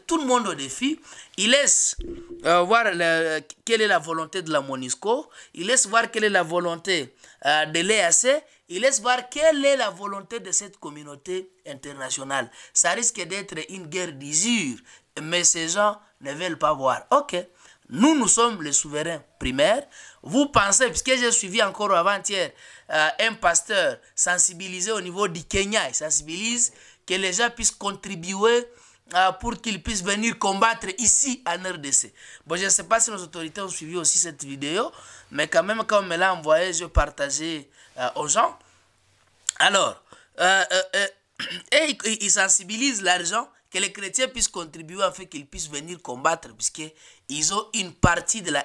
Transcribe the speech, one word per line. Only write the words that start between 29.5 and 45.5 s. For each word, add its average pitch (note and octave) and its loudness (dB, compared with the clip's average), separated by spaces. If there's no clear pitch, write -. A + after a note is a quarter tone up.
qu'ils G3 -6
puissent G#3+ -4
venir G#3 -2
combattre G3 0
ici B3 2
en F3 -4
R F#3 -6
D C#3+ -8
C. - 0
Bon, D#3+ -4
je F#3 -2
ne G3 2
sais F#3 2
pas A3+ 2
si A3+ 0
nos G3 -8
autorités E3 -10
ont F#3+ -6
suivi E3 -8
aussi D#3+ 2
cette D#3 -2
vidéo, C#3+ -4
mais D3+ -2
quand E3 2
même, A3 -4
quand G#3+ 2
on G3 0
me F3 -4
l'a F#3 2
envoyé, E3 2
je E3+ -4
partageais, D3 -4
euh, B2+ -2
aux D3 -2
gens. A3 2
Alors, E3+ 2
euh, F#3 4
euh, F#3 2
euh, G3 2
<clears throat> F3+ -12
et D4 2
ils, A3 -2
ils G3 0
sensibilisent G#3 0
l'argent, F3+ 0
que F#3 -6
les G3 -2
chrétiens G#3 -2
puissent B3+ -2
contribuer E3 -10
afin F#3 -2
qu'ils D3 -14
puissent D#3+ -10